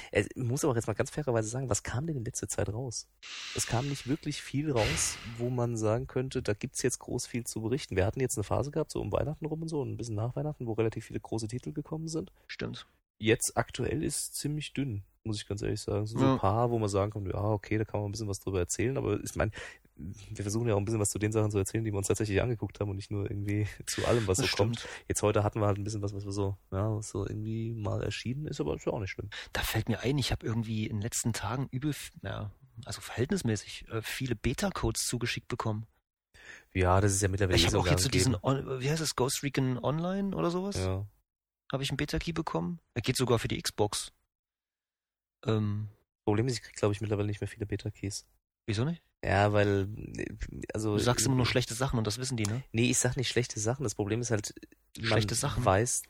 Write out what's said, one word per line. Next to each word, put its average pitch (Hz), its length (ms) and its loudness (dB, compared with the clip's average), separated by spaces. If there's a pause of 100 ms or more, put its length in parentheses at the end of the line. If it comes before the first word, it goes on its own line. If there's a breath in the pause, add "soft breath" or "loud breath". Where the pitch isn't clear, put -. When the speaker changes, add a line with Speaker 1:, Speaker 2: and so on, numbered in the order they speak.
(120)
Speaker 1:
Es, - 240 2
muss 123 280 0
aber 139 120 4
jetzt 117 120 0
mal 113 60 -2
ganz - 180 0
fairerweise 117 360 0
sagen, 123 220 -4
was 107 140 0
kam 131 240 -4
denn 156 100 -2
in 110 80 -4
letzter - 220 -6
Zeit - 220 -2
raus? 120 380 -6 (480)
Es 123 120 -2
kam 123 200 0
nicht 143 200 -4
wirklich 147 340 -2
viel 147 300 -2
raus, - 460 2 (200)
wo 120 120 -2
man 120 280 0
sagen 110 300 2
könnte, 131 340 -2
da 104 120 0
gibt's - 280 -4
jetzt - 180 0
groß - 280 -6
viel 117 180 -4
zu - 160 -6
berichten. 110 340 -2
Wir 92 100 6
hatten 110 140 0
jetzt 127 180 0
eine 107 60 -2
Phase 107 280 0
gehabt, 156 200 -2
so - 80 -2
um 107 120 -2
Weihnachten 156 340 -2
rum 156 160 -4
und 165 60 -6
so, 165 140 -2
und 117 100 -4
ein 104 60 -6
bisschen 117 180 -6
nach 113 200 -2
Weihnachten, 147 300 -4
wo 113 80 -2
relativ 113 320 0
viele 110 140 -6
große 110 280 -4
Titel 123 240 -6
gekommen 156 360 -6
sind. 160 240 -6 (160 soft breath)
Speaker 2:
Stimmt. - 400 -8 (320)
Speaker 1:
Jetzt 110 360 4
aktuell - 480 0
ist - 320 -4
ziemlich 151 380 -4
dünn, 120 300 -2 (200)
muss 107 140 -2
ich - 100 -10
ganz 101 140 -4
ehrlich 104 200 -2
sagen. 104 260 0
So, 110 100 -6
so 135 80 6
Speaker 2:
Ja. 131 80 6
Speaker 1:
ein 127 60 2
paar, 113 320 4
wo 117 80 2
man 107 100 2
sagen 101 220 2
kann, 101 160 -6
ja, 98 80 -2
okay, 104 420 0
da 107 80 2
kann 104 160 -4
man 104 80 -2
ein - 20 -4
bisschen 107 160 -4
was 98 120 -4
drüber 95 200 -2
erzählen, 107 380 0
aber 107 260 0
ich - 120 -10
mein, - 160 0 (440 loud breath)
wir 101 480 -10
versuchen 110 240 0
ja 110 60 4
auch 98 60 4
ein 101 60 0
bisschen 113 140 0
was 104 120 2
zu - 80 -6
den 107 120 2
Sachen 107 200 4
zu 104 80 2
erzählen, 113 260 0
die 107 80 0
wir 101 60 0
uns 98 80 -2
tatsächlich 101 340 2
angeguckt 110 380 -2
haben 104 100 0
und 95 60 -2
nicht 95 160 -8
nur 101 180 -2
irgendwie 101 380 0 (100)
<laughs> - 80 -14
zu - 220 -2
allem, 113 200 4
was 95 120 4
Speaker 2:
Das 131 100 2
Speaker 1:
so - 80 -2
kommt. 113 220 2
Speaker 2:
stimmt. - 140 -10 (140)
Speaker 1:
Jetzt - 140 0
heute 104 220 6
hatten 104 180 2
wir 104 60 6
halt 101 100 2
ein 101 60 -4
bisschen 104 180 -4
was, 101 120 -4
was 101 120 -8
wir 101 60 -6
so, 98 260 -2 (140)
ja, 104 260 0
was 107 120 -6
so 101 160 -2
irgendwie 113 500 -4
mal 107 260 -2
erschienen 131 460 -4
ist, 156 120 -6
aber 147 160 0
ist - 120 -12
ja - 40 0
auch 131 80 -2
nicht - 120 -4
schlimm. - 180 -8 (240 loud breath)
Speaker 2:
Da - 80 -2
fällt - 260 0
mir 107 120 0
ein, 135 180 2
ich 131 140 0
hab - 120 -2
irgendwie 110 440 0
in 110 100 -2
den 101 60 -2
letzten 117 280 0
Tagen 117 380 -2
übel, 139 220 -2
f-, - 200 -8 (120)
ja, 107 280 -6 (320)
also - 160 -8
verhältnismäßig, - 880 -2
äh, 113 120 -4
viele 120 340 -4
Beta-Codes - 720 0
zugeschickt 120 420 -4
bekommen. 113 380 -2 (880 loud breath)
Speaker 1:
Ja, 92 260 6
das 101 140 6
ist 98 80 2
ja 101 60 4
mittlerweile 92 280 2
Speaker 2:
Ich - 80 8
Speaker 1:
eh - 40 6
Speaker 2:
hab - 60 4
Speaker 1:
so 101 60 6
Speaker 2:
auch 85 40 4
hier 87 80 4
Speaker 1:
gang - 100 6
Speaker 2:
zu 92 60 2
Speaker 1:
und - 80 0
Speaker 2:
diesen 127 180 6
Speaker 1:
gäbe. - 100 -2
Speaker 2:
On-, 135 380 0
wie 135 80 0
heißt 160 120 0
es, 143 140 -2
Ghost - 280 2
Recon 131 340 2
Online 185 580 0
oder 165 140 2
sowas? 190 280 -2
Speaker 1:
Ja. 95 280 0 (640)
Speaker 2:
Hab 131 100 -2
ich 139 100 -2
einen 139 60 -2
Beta-Key 160 360 -2
bekommen? 165 460 -4 (160)
Er 117 60 -2
geht 131 140 0
sogar 120 240 4
für - 80 -2
die - 140 -2
Xbox. - 500 -2 (1300)
Ähm. 107 420 2 (380)
Speaker 1:
Problem 107 220 4
ist, 127 80 0
ich 110 60 -6
krieg, - 140 -20
glaub 104 160 4
ich, 101 100 -2
mittlerweile 104 260 0
nicht 104 140 -4
mehr 101 60 -2
viele - 180 -6
Beta-Keys. 98 600 -6 (420)
Speaker 2:
Wieso 110 180 2
nicht? 170 160 -4 (240)
Speaker 1:
Ja, 101 280 6
weil, 101 340 4 (840)
also 107 240 0
Speaker 2:
Du 107 60 2
sagst 120 220 4
immer 131 100 4
nur 123 100 4
schlechte 120 280 0
Sachen 131 240 0
und 110 80 2
das 107 120 -2
wissen 127 200 -4
die, 110 80 0
ne? 110 160 -2 (120)
Speaker 1:
Nee, 120 160 4
ich 123 100 2
sag 123 180 2
nicht 127 120 -2
schlechte - 300 0
Sachen. 117 240 -2
Das 110 120 -2
Problem 107 260 0
ist 117 100 -2
halt, 104 220 -2 (440)
man - 100 -6
Speaker 2:
Schlechte 107 280 4
Sachen. 123 300 0
Speaker 1:
weiß 104 440 4